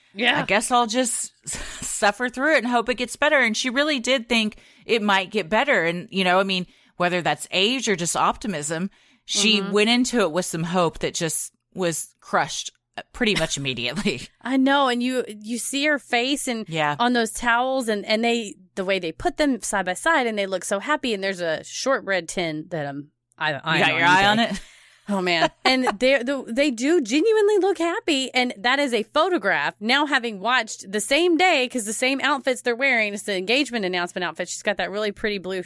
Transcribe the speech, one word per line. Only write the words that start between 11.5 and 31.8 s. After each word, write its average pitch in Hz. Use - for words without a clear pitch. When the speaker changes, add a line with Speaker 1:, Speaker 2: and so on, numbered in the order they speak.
Speaker 2:
was 170
crushed, -
uh, -
pretty 208
much 160
immediately. 131
<laughs> -
Speaker 1:
I 262
know. 269
And 240
you, 254
you 214
see 277
her 294
face 262
and 226
Speaker 2:
Yeah. 151
Speaker 1:
on 240
those 226
towels 247
and, 208
and 220
they, 233
the 190
way 190
they 165
put -
them 277
side 196
by 180
side 311
and 214
they 196
look 185
so 196
happy. 262
And 190
there's 196
a 156
shortbread 190
tin 160
that 147
I'm, 143
I, 156
I 160
Speaker 2:
You 202
got 156
Speaker 1:
on 156
Speaker 2:
your 170
eye 185
Speaker 1:
eBay. 202
Speaker 2:
on 214
it? 208
Speaker 1:
Oh, 196
man. 175
Speaker 2:
<laughs> -
Speaker 1:
And 262
they, 262
the, 269
they 269
do 277
genuinely 415
look 370
happy. 330
And 247
that 247
is 277
a 247
photograph. 196
Now, 269
having 233
watched 220
the 208
same 330
day, 302
'cause 247